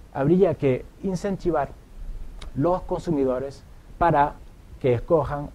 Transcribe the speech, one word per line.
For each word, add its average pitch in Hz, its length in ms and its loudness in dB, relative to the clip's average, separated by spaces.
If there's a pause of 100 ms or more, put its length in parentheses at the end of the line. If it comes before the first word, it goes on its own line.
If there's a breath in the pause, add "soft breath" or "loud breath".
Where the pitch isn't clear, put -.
(120)
habría 165 420 4
que 131 300 0 (200)
incentivar 180 640 -2 (880)
los 175 260 0
consumidores 139 800 -2 (360)
para 151 360 4 (460)
que 123 140 4
escojan 143 600 0